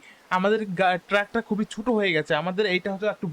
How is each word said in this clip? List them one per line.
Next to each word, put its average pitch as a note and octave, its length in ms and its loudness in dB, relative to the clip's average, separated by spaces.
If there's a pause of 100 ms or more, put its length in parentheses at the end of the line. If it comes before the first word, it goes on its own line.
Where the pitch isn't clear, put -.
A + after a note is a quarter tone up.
(300)
আমাদের G3 300 2 (140)
গা-, F3+ 340 2
ট্রাকটা G3+ 320 0
খুবই G#3+ 240 -2
ছোট - 240 -10
হয়ে G#3 240 2
গেছে, D#3 220 0
আমাদের F3+ 320 0
এইটা F3+ 240 0
হয়তো F#3+ 160 -4
একটু G3+ 260 -4